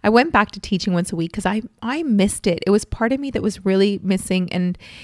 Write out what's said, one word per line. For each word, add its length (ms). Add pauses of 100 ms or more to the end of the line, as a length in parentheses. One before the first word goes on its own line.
I 60
went 240
back 200
to 80
teaching 320
once 200
a 40
week 160
'cause 140
I, 160 (180)
I 220
missed 460
it. 180
It 40
was 140
part 280
of 80
me 100
that 120
was 220
really 380
missing. 500
And 240 (280)